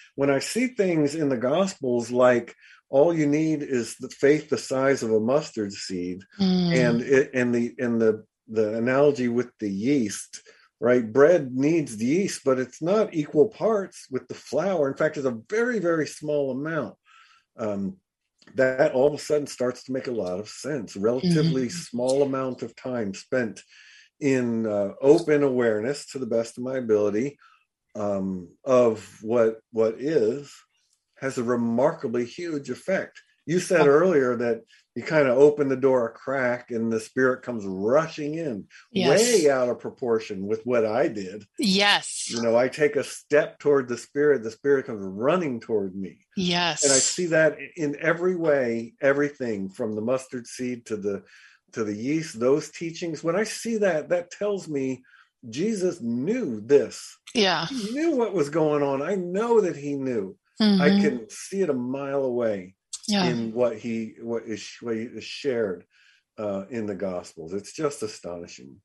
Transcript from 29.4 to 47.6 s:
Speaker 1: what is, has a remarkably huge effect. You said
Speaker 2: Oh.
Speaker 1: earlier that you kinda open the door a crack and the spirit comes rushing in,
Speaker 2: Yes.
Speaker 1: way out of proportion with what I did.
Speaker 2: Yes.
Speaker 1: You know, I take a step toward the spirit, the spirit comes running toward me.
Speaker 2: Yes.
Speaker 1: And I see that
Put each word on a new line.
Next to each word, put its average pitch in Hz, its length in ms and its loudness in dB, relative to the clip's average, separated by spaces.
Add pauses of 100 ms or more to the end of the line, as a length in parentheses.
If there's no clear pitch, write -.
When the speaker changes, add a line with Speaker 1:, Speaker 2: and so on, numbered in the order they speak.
Speaker 1:
what 110 260 2
is, 135 540 0 (680)
has 135 180 -6
a 127 40 -2
remarkably 120 840 0
huge 151 420 -10
effect. 147 540 -6 (240)
You 175 140 0
said 175 220 4
Speaker 2:
Oh. 147 40 8
Speaker 1:
earlier 143 500 6
that 117 260 -2 (320)
you 120 80 -8
kinda 147 300 2
open 147 360 6
the 131 80 0
door 127 300 2
a 113 60 -6
crack 127 580 -4
and 117 200 -2
the 113 100 -2
spirit 127 420 2
comes 113 240 -8
rushing 143 720 0
in, 131 320 -6 (240)
Speaker 2:
Yes. 185 280 4
Speaker 1:
way 220 300 4
out 127 180 2
of 120 120 -2
proportion 110 640 -4
with 110 180 -4
what 120 220 2
I 117 220 0
did. 101 360 -10 (140)
Speaker 2:
Yes. 202 720 0
Speaker 1:
You 117 100 -4
know, 117 160 4
I 127 120 4
take 147 280 0
a 131 80 -2
step - 540 0
toward 139 300 2
the 120 100 -6
spirit, 143 460 0
the 110 80 -8
spirit 139 340 0
comes 107 180 -8
running 120 560 -2
toward 98 360 -4
me. 95 240 -10 (160)
Speaker 2:
Yes. 175 480 0
Speaker 1:
And 139 80 4
I 135 40 6
see 175 300 0
that 156 320 4 (180)